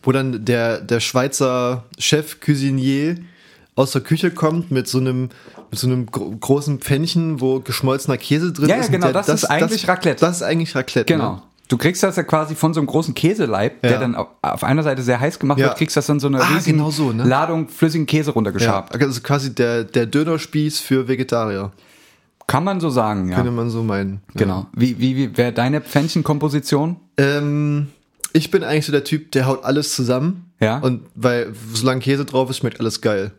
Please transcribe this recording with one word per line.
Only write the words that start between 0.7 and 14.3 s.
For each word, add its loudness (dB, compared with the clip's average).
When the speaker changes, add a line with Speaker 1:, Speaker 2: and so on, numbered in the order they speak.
Speaker 1:
der 0
Schweizer 0
Chef-Cuisinier 0
aus 2
der 0
Küche 0
kommt -2
mit 0
so 0
einem, 0
mit -8
so -2
einem 0
gro-, -8
großen 0
Pfännchen, 0
wo 0
geschmolzener -2
Käse 0
drin 2
Speaker 2:
Ja, 4
ja, 0
Speaker 1:
ist. 0
Und 2
Speaker 2:
genau, 2
Speaker 1:
der, 2
Speaker 2:
das -2
ist 0
eigentlich 0
Speaker 1:
das, -2
Speaker 2:
Raclette. 0
Speaker 1:
das 2
ist -6
eigentlich -2
Raclette, 0
Speaker 2:
Genau. 0
Speaker 1:
ne? -14
Speaker 2:
Du 2
kriegst 0
das 0
ja 0
quasi 0
von 0
so 0
einem 0
großen -2
Käseleib, 0
der 4
Speaker 1:
Ja. 4
Speaker 2:
dann -2
au-, -4